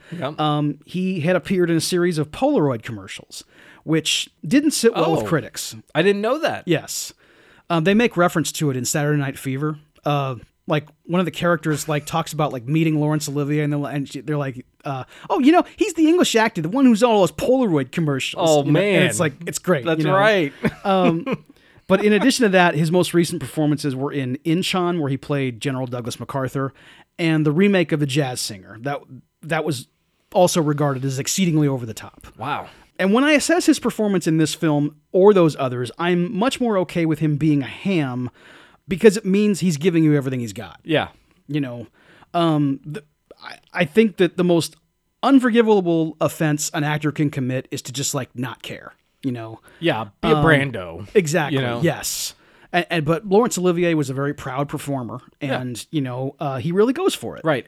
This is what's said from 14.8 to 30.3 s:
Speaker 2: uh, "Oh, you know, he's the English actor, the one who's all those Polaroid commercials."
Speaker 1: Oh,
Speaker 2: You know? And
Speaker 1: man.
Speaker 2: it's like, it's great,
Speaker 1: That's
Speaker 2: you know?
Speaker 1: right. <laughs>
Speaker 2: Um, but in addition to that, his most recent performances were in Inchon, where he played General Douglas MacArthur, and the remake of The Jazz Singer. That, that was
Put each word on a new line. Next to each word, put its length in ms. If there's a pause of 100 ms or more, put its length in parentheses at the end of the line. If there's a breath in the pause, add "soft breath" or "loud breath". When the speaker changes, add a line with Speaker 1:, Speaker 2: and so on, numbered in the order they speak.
Speaker 2:
uh, 200 (260 loud breath)
"Oh, 100
you 120
know, 120 (120 loud breath)
he's 180
the 120
English 300
actor, 240
the 80
one 160
who's 180
all 180
those 120
Polaroid 580
commercials." 600
Speaker 1:
Oh, 140
Speaker 2:
You 80
know? 80
And 180
Speaker 1:
man. 80
Speaker 2:
it's 140
like, 120 (140)
it's 120
great, 280
Speaker 1:
That's 140
Speaker 2:
you 40
know? 100
Speaker 1:
right. 380 (160)
<laughs> 160
Speaker 2:
Um, 600 (440 soft breath)
but 160
in 80
addition 320
to 60
that, 240
his 180
most 220
recent 260
performances 560
were 160
in 320
Inchon, 560
where 100
he 60
played 440
General 260
Douglas 340
MacArthur, 520 (460 soft breath)
and 280
the 60
remake 400
of 80
The 60
Jazz 340
Singer. 420
That, 180 (420)
that 220
was 240 (440)